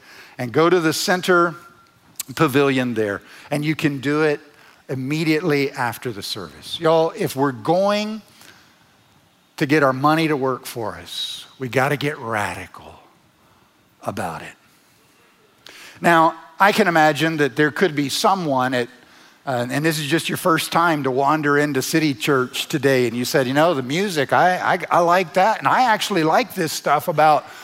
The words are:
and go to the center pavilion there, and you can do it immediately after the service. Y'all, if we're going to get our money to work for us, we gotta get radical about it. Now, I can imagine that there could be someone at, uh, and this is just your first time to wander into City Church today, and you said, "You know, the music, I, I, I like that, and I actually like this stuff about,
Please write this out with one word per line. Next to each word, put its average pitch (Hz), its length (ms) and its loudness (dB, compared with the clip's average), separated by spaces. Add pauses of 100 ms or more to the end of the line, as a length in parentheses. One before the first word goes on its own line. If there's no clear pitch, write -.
(380)
and 123 140 -8
go 156 160 4
to 175 120 4
the 156 120 0
center 175 640 0 (800)
pavilion 131 600 2
there, 101 280 -2 (260)
and 147 160 -4
you 156 120 -2
can 143 240 -2
do 147 220 0
it 147 180 0 (480)
immediately 151 840 0
after 123 400 -4
the 98 120 -12
service. - 580 -12
Y'all, 160 360 2
if 143 200 -4
we're 139 160 0
going 202 680 -2 (1400)
to 156 80 -2
get 143 180 4
our 135 80 4
money 151 340 2
to 151 100 0
work 131 300 -2
for 104 300 -8
us, - 500 -12 (140)
we 131 80 -8
gotta 131 280 0
get 147 220 -6
radical 101 840 -8 (1000)
about 92 400 -8
it. - 120 -18 (1500)
Now, 165 360 4 (220)
I 202 140 6
can 202 160 2
imagine 160 480 2
that 143 180 0
there 151 160 2
could 165 240 0
be 143 140 -2
someone 143 640 0
at, 123 160 -2 (560)
uh, 123 260 -4
and 139 140 -4
this 160 140 0
is 151 80 -6
just 156 200 -2
your 156 120 -4
first 160 340 0
time 165 300 2
to 131 80 -2
wander 143 480 2
into 147 240 0
City 156 320 0
Church 131 520 -2
today, 131 400 2
and 113 80 -2
you 123 120 -4
said, 139 200 0
"You 127 60 -4
know, 156 220 2
the 135 80 -4
music, 156 500 -2
I, 175 240 4
I, 135 220 -2 (120)
I - 100 4
like 175 340 2
that, 190 240 2
and 139 100 0
I 190 140 4
actually 208 420 0
like 185 300 0
this 165 180 -4
stuff 147 360 -2
about, 151 360 4 (200)